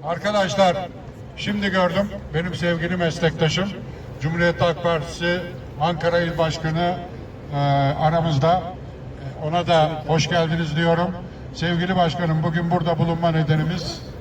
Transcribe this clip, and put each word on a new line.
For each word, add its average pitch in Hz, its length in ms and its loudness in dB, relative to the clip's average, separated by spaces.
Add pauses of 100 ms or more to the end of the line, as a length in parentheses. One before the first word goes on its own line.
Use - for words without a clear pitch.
Arkadaşlar, 185 720 2 (600)
şimdi 202 340 -2
gördüm 185 380 2 (260)
benim 170 200 -2
sevgili 175 420 0
meslektaşım, 170 720 0 (540)
Cumhuriyet 170 380 2
Halk 170 220 2
Partisi 170 560 0 (420)
Ankara 170 380 2
İl 165 200 0
Başkanı, 165 560 0 (600)
e, - 20 -2 (440)
aramızda. 160 640 4 (800)
E, 156 60 -4
ona 170 180 0
da 160 240 6 (160)
hoş 156 220 2
geldiniz 165 480 0
diyorum. 170 340 2 (440)
Sevgili 175 420 0
başkanım, 160 460 2
bugün 170 280 0
burada 170 280 2
bulunma 165 320 2
nedenimiz 160 680 0 (200)